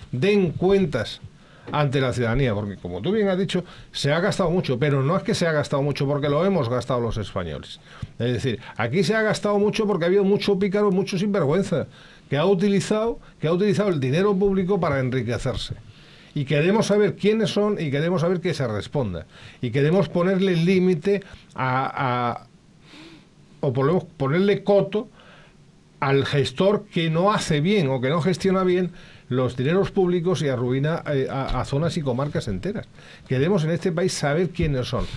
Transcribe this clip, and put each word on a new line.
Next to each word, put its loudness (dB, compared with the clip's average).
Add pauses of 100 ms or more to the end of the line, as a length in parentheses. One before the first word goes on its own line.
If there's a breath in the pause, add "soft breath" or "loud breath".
(120)
den 2
cuentas 0 (500 loud breath)
ante 2
la 2
ciudadanía, 2
porque -4
como -8
tú 0
bien 2
has 0
dicho, -2 (280 loud breath)
se 0
ha 4
gastado 0
mucho, 0
pero 2
no 2
es -2
que 0
se 0
ha 2
gastado 0
mucho 0
porque 0
lo 2
hemos 2
gastado -2
los -2
españoles. -8 (380 loud breath)
Es -2
decir, -2 (180 loud breath)
aquí 0
se 0
ha 0
gastado 0
mucho 0
porque 0
ha 0
habido 4
mucho 2
pícaro, 0
mucho -2
sinvergüenza, 0 (420 loud breath)
que -2
ha 2
utilizado, 0 (200 loud breath)
que -2
ha 2
utilizado 2
el 0
dinero 2
público 2
para 0
enriquecerse. -2 (580 loud breath)
Y -2
queremos 2
saber 2
quiénes 2
son 0
y -4
queremos 0
saber 0
que -2
se -2
responda. -4 (340 loud breath)
Y -4
queremos 2
ponerle 2
límite 2 (300 loud breath)
a, -2
a, -10 (1120 loud breath)
o -2
por 0
lo 2
menos 0 (100)
ponerle 2
coto 2 (880 loud breath)
al 2
gestor 0
que 0
no 2
hace 0
bien 2
o -2
que 0
no 0
gestiona 0
bien 2 (360 loud breath)
los 0
dineros 0
públicos 0
y 0
arruina, -2
eh, 0
a, -4
a -6
zonas -2
y -4
comarcas -4
enteras. -6 (420 loud breath)
Queremos 2
en 0
este -2
país 0
saber 0
quiénes -2
son -2 (120)